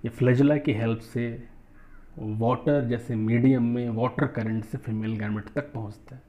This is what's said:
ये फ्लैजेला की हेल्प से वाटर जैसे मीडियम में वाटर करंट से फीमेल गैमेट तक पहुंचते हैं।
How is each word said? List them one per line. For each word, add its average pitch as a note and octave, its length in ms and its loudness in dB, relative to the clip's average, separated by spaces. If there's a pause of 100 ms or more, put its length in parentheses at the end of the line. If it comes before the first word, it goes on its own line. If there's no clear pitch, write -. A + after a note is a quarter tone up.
ये A#2 40 -2
फ्लैजेला B2+ 480 4
की C#3+ 160 0
हेल्प A2+ 260 0
से A#2+ 260 -6 (920)
वाटर A#2+ 680 0
जैसे A#2 280 -4
मीडियम A#2+ 480 4 (100)
में A#2+ 160 -2
वाटर A#2+ 380 0
करंट A2 380 -4
से - 120 -8
फीमेल A2 400 -4
गैमेट G#2 380 -4
तक C#3+ 180 -4
पहुंचते A2 420 -12
हैं। B2+ 140 -18